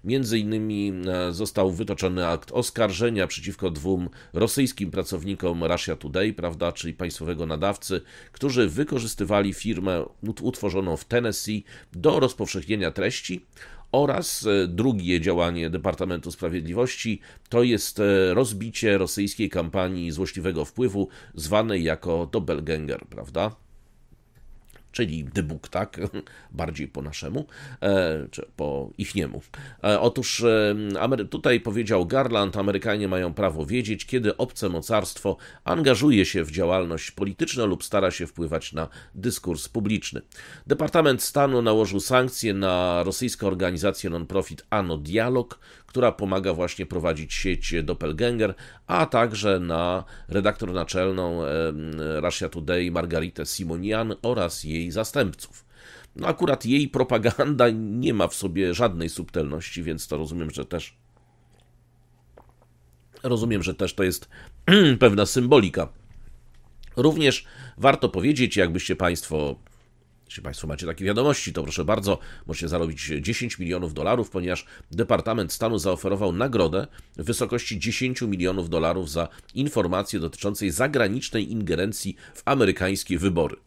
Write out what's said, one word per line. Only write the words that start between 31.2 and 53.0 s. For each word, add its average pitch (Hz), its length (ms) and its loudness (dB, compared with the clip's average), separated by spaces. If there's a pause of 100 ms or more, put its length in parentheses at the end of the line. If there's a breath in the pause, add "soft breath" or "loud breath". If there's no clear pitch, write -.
tutaj 123 320 2
powiedział 104 460 0
Garland, 113 500 2
Amerykanie 101 520 0
mają 92 260 0
prawo 80 320 0
wiedzieć, 110 400 -2
kiedy 110 300 2
obce - 320 -2
mocarstwo 92 680 0 (280 loud breath)
angażuje 127 640 6
się 87 180 0
w 76 60 -6
działalność 85 600 0
polityczną 104 560 -2
lub 92 180 -2
stara 98 260 2
się 85 160 -6
wpływać 80 460 -6
na 80 160 -4 (260 loud breath)
dyskurs 92 540 -4
publiczny. 101 540 -2 (440 loud breath)
Departament 151 560 4
Stanu 135 400 2
nałożył 107 380 4
sankcje 127 540 2
na 90 480 2
rosyjską 104 440 -2
organizację 92 640 0
non-profit 85 600 -4
Ano 90 280 0
Dialog, 113 600 0 (280 loud breath)
która 123 260 4
pomaga 95 420 0
właśnie 87 320 -4
prowadzić 80 480 -2
sieć - 480 -2
Doppelganger, 95 720 -2 (320 loud breath)
a 170 200 4
także 107 540 2
na 87 440 0 (240 loud breath)
redaktor 101 440 0
naczelną, 90 720 -2
em, 78 460 -2 (320)
Russia 85 260 -2
Today 87 420 -2
Margaritę 85 560 -4